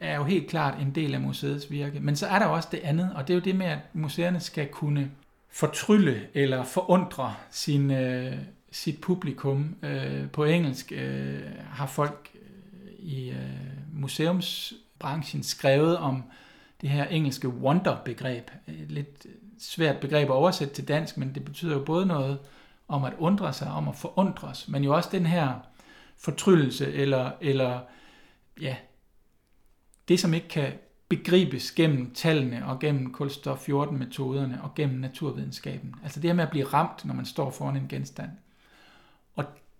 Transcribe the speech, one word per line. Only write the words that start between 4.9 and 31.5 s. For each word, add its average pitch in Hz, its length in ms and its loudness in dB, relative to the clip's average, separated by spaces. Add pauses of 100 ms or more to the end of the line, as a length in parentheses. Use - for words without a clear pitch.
fortrylle 151 720 4 (140)
eller 131 300 2
forundre 180 720 2 (160)
sin, 139 400 2
øh, 131 420 0 (400)
sit - 280 -6
publikum. 151 840 -2
Øh, 139 480 -4
på 151 140 0
engelsk, 151 520 2
øh, 135 440 -4 (300)
har 143 160 -6
folk, - 480 -2
øh, - 640 -20
i, 131 320 -8
øh, 131 60 -6 (560)
museumsbranchen 151 1500 -4
skrevet 151 540 4
om 135 260 0 (580)
det 143 80 -2
her 143 160 2
engelske 147 440 0
wonder-begreb. 131 1040 0 (160)
Et 156 260 -12
lidt 143 340 -10 (320)
svært 156 420 0
begreb 143 280 2
at 131 60 4
oversætte 143 400 2
til 135 140 -6
dansk, 156 300 -2
men 135 160 -4
det 139 100 -8
betyder 151 300 -4
jo 139 100 0
både 170 220 2
noget 139 320 0 (500)
om 139 160 0
at 127 140 -4
undre 175 340 2
sig, 147 160 -6
om 147 200 -2
at 135 80 -4
forundres, - 720 -2
men 139 160 0
jo 139 100 4
også 165 180 2
den 180 140 2
her 160 260 4 (640)
fortryllelse, 147 760 4
eller, 135 380 2 (100)
eller, 127 400 2 (800)
ja, 131 160 -4 (1300)
det, 180 120 6
som 165 140 4
ikke - 140 -2
kan 139 240 -2 (360)
begribes 165 640 2